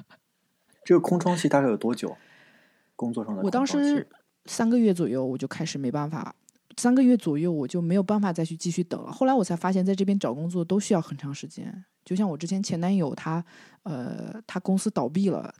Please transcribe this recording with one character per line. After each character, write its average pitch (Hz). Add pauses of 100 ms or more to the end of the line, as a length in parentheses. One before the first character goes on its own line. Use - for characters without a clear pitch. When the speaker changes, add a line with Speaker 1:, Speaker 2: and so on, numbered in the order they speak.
(840)
Speaker 1:
这 -
个 170
空 175
窗 175
期 156
大 143
概 139
有 110
多 113
久？ - (800)
工 -
作 220
上 214
的 185
空 196
窗 247
期。 262
Speaker 2:
我 294
当 285
时 285 (380)
三 233
个 247
月 220
左 170
右 131
我 127
就 131
开 -
始 147
没 131
办 147
法， 151 (420)
三 247
个 262
月 247
左 151
右 175
我 147
就 175
没 170
有 196
办 208
法 196
再 165
去 165
继 175
续 175
等 -
了。 -
后 -
来 262
我 240
才 175
发 180
现 185
在 196
这 190
边 196
找 123
工 156
作 175
都 190
需 208
要 170
很 151
长 139
时 135
间。 - (200)
就 -
像 202
我 151
之 160
前 190
前 185
男 180
友 175
他， 165 (400)
呃， 127
他 -
公 190
司 208
倒 131
闭 185
了， -